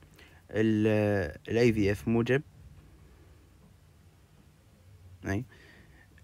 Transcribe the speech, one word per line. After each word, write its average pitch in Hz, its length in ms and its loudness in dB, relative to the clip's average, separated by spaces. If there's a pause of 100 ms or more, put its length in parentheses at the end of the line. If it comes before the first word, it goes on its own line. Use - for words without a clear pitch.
(500)
ال، 107 360 0 (600)
ال 110 100 -2
اي 120 140 4
في 101 200 2
اف - 160 -8
موجب. 117 340 0 (2750)
اي، 98 180 -4 (800)